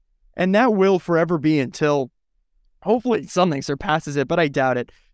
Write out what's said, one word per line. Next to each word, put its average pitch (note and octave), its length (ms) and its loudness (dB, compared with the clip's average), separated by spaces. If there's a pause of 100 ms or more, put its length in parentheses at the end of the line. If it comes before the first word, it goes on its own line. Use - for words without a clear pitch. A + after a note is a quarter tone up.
(360)
And F#3 180 0
that A3 200 4
will F#3+ 240 4
forever E3 400 0
be D3+ 200 2
until, C#3 520 -2 (720)
hopefully, A3 440 0
something F3 360 0
surpasses D3+ 540 -4
it, C3+ 120 -2
but E3+ 100 0
I E3 100 2
doubt C3 280 0
it. A#2+ 160 -8 (220)